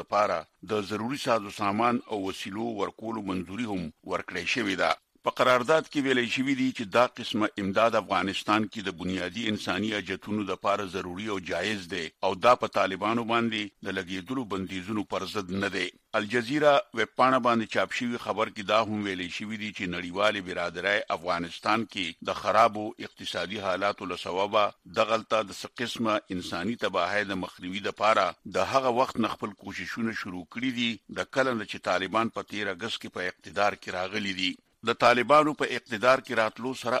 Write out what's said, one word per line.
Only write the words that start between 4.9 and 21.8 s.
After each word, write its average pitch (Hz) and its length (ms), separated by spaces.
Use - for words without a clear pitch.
په 120 140
قرارداد 127 500
کې 139 160
ویلي 123 300
شوي 135 240
دي 131 80
چې 120 160
دا 120 100
قسمه 110 300
امداد 107 360
افغانستان 95 720
کې 113 160
د 92 160
بنیادي 90 480
انساني 101 460
حاجتونو 101 560
دپاره 101 420
ضروري 90 400
او 98 40
جایز 95 420
دی 87 140
او - 20
دا 120 80
په 110 140
طالبانو 101 560
باندې 113 300
د 95 120
لګېدلو 95 560
بندیزونو 95 580
پر 95 220
ضد 98 200
نه 101 100
دی. 92 140
الجزیره 123 520
ویب 107 180
پاڼه 131 280
باندې 113 280
چاپ 95 240
شوي 120 260
خبر 107 300
کې 107 160
دا 107 160
هم 107 160
ویلي 92 340
شوي 110 200
دي 104 160
چې 92 220
نړیوالې 92 520
برادرۍ 87 520
افغانستان 87 760